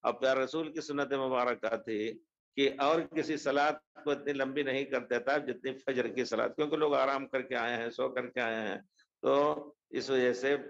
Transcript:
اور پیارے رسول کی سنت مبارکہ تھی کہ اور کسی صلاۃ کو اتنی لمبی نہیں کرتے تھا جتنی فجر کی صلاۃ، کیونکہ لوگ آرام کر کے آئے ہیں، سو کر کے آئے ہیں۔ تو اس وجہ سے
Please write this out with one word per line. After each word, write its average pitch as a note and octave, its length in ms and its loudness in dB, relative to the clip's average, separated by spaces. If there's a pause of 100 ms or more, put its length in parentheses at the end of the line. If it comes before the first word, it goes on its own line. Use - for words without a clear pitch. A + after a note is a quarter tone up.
اور A#2 120 2
پیارے C3 260 2
رسول D3+ 340 -2
کی D#3+ 80 -6
سنت C#3+ 320 -2
مبارکہ B2 600 0
تھی A2 440 -4 (360)
کہ C3+ 220 4
اور D#3 240 2
کسی D#3 360 -2
صلاۃ C#3+ 640 0
کو D3 80 0
اتنی C#3+ 220 -2
لمبی C3+ 300 -2
نہیں C3+ 200 0
کرتے B2 360 0
تھا C#3 180 2
جتنی C3 360 -4
فجر B2+ 340 -2
کی B2 180 -2
صلاۃ، A2+ 300 0
کیونکہ D3+ 220 0
لوگ D3+ 160 4
آرام C3+ 340 2
کر C3 140 -2
کے B2 140 -6
آئے A#2 220 0
ہیں، A#2 120 -2
سو B2+ 200 -2
کر B2 200 -4
کے B2 120 -2
آئے A2+ 260 0
ہیں۔ G2 100 -4 (440)
تو C#3+ 340 4 (340)
اس C3 200 -4
وجہ B2 240 4
سے C3+ 240 2 (120)